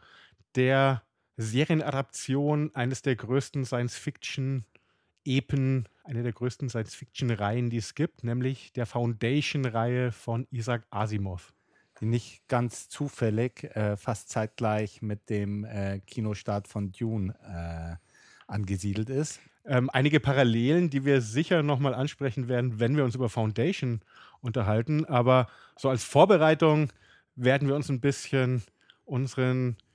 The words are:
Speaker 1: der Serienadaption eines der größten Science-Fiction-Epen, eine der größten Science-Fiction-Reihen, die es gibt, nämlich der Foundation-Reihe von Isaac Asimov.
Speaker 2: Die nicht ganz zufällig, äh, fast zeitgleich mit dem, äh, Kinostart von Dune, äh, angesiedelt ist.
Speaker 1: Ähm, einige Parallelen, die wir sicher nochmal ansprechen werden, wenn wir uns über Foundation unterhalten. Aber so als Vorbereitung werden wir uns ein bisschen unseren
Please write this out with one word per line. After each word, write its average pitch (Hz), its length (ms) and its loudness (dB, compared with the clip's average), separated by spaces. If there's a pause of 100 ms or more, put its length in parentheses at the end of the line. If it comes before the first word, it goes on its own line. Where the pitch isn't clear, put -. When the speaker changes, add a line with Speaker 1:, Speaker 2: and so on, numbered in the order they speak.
(560)
Speaker 1:
der 131 460 4 (340)
Serienadaption 143 1400 0
eines 123 260 -2
der 131 160 0
größten 131 480 -2
Science-Fiction-Epen, 131 2250 -4 (140)
eine 120 200 -6
der 120 100 -2
größten 123 360 -6
Science-Fiction-Reihen, 113 1000 -4
die 120 60 -2
es - 180 -6
gibt, - 280 -4
nämlich 123 500 -4
der 120 120 -2
Foundation-Reihe 120 1300 0
von 120 400 -6
Isaac 120 400 -4
Asimov. 101 640 -4 (480)
Speaker 2:
Die 110 40 -2
nicht - 420 -4
ganz 120 420 -2
zufällig, 120 720 -2 (120)
äh, 104 220 0
fast - 320 -6
zeitgleich 110 720 -2
mit 104 280 -8
dem, 104 360 -4
äh, 98 340 -6
Kinostart 104 680 -4
von 101 240 -6
Dune, 110 520 -4
äh, 85 520 -8 (520)
angesiedelt 101 600 -4
ist. 143 300 -4 (260)
Speaker 1:
Ähm, 127 260 2
einige 143 280 4
Parallelen, 139 680 4
die 135 160 -2
wir 139 160 4
sicher 147 400 0
nochmal 139 320 2
ansprechen 131 540 -4
werden, 123 320 0
wenn 120 180 2
wir 143 80 4
uns 120 100 0
über 123 140 -2
Foundation 117 720 -2 (400)
unterhalten. 117 640 0
Aber 127 420 4 (300)
so 135 120 -2
als 127 140 -2
Vorbereitung 156 880 6 (440)
werden 135 320 2
wir 135 80 2
uns 147 140 -2
ein 131 120 -2
bisschen 127 600 0 (420)
unseren 127 720 -2 (180)